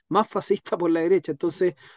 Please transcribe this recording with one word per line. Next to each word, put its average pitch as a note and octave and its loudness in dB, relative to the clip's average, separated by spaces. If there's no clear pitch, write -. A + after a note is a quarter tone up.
más G#3 2
fascista - -2
por E3+ 0
la E3 0
derecha. F3 2
Entonces, F3 -2